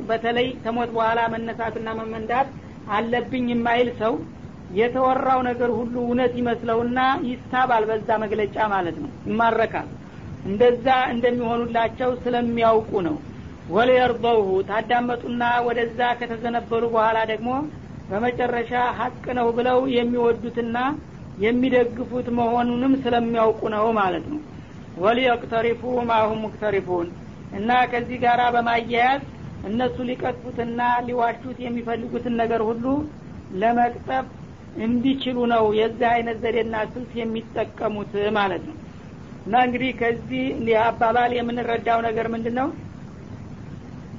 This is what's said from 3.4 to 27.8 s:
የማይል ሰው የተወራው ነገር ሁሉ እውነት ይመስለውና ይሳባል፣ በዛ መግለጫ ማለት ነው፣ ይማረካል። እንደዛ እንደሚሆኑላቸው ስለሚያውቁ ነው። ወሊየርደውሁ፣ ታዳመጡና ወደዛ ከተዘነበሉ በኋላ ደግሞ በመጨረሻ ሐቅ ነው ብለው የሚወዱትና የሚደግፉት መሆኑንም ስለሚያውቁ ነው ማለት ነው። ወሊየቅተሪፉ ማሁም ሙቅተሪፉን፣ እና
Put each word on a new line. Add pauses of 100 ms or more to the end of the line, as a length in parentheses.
የማይል
ሰው (600)
የተወራው
ነገር
ሁሉ
እውነት
ይመስለውና (240)
ይሳባል፣
በዛ (100)
መግለጫ (120)
ማለት
ነው፣ (140)
ይማረካል። (560)
እንደዛ (220)
እንደሚሆኑላቸው
ስለሚያውቁ (100)
ነው። (540)
ወሊየርደውሁ፣ (160)
ታዳመጡና (200)
ወደዛ (140)
ከተዘነበሉ
በኋላ
ደግሞ (540)
በመጨረሻ (220)
ሐቅ
ነው
ብለው (120)
የሚወዱትና (640)
የሚደግፉት
መሆኑንም
ስለሚያውቁ
ነው
ማለት
ነው። (600)
ወሊየቅተሪፉ (220)
ማሁም
ሙቅተሪፉን፣ (440)
እና (140)